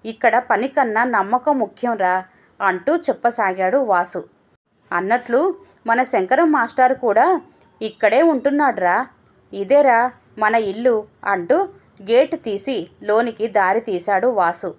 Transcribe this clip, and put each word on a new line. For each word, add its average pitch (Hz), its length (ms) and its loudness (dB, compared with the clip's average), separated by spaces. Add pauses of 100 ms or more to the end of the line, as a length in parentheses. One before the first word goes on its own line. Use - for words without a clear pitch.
ఇక్కడ 220 320 0
పని 240 300 0
కన్నా 240 360 0
నమ్మకం 247 560 0
ముఖ్యంరా," 196 640 -2 (380)
అంటూ 190 340 0
చెప్పసాగాడు 220 800 -2
వాసు. 185 520 -2 (640)
అన్నట్లు, 240 640 -2 (320)
"మన 233 160 0
శంకరం 254 480 0
మాస్టర్ 254 460 0
కూడా 254 440 2 (400)
ఇక్కడే 220 400 0
ఉంటున్నాడ్రా. 262 840 0 (460)
ఇదేరా 247 580 2 (280)
మన 214 160 0
ఇల్లు," 220 520 -2 (180)
అంటూ 202 380 0 (400)
గేటు 240 320 2
తీసి 202 540 -6 (140)
లోనికి 226 440 0
దారి 196 320 2
తీశాడు 202 480 -2
వాసు. 180 520 -2